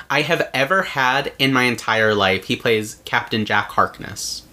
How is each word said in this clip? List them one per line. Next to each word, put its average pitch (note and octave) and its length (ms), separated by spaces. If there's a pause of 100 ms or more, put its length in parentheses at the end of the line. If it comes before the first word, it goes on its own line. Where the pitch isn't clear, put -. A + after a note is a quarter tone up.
I C#3+ 140
have D#3+ 320
ever C#3 260
had C#3 580
in C3+ 140
my B2+ 120
entire A2 500
life. F#2+ 300
He B2 120
plays A2 480
Captain A2+ 400
Jack G#2 280
Harkness. - 800